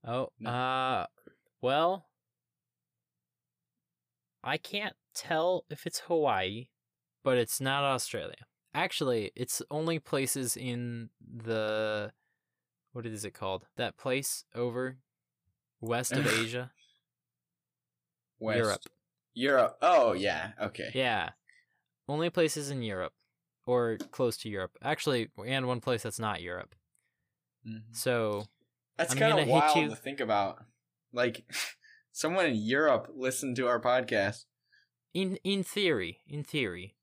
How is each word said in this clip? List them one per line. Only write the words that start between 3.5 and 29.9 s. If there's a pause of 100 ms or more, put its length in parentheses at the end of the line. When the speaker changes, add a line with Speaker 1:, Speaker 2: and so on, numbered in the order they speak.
Speaker 1:
I
can't (180)
tell
if
it's
Hawaii, (540)
but
it's
not
Australia. (280)
Actually,
it's
only
places
in (100)
the, (800)
what
is
it
called? (100)
That
place (100)
over (840)
west
of
Speaker 2:
<laughs>
Speaker 1:
Asia. (1700)
Speaker 2:
West.
Speaker 1:
Europe. (520)
Speaker 2:
Europe.
Oh,
yeah.
Okay.
Speaker 1:
Yeah. (800)
Only
places
in
Europe (520)
or (140)
close
to
Europe. (100)
Actually, (180)
and
one
place
that's
not
Europe. (920)
Speaker 2:
Mm-hmm.
Speaker 1:
So, (520)
Speaker 2:
That's
Speaker 1:
I'm
Speaker 2:
kinda
Speaker 1:
gonna
hit
Speaker 2:
wild
Speaker 1:
you
Speaker 2:
to